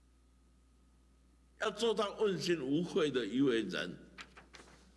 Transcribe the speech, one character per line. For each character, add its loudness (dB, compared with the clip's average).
要 -2
做 0
到 -2
问 2
心 0
无 0
愧 0
的 0
一 0
位 4
人。 -4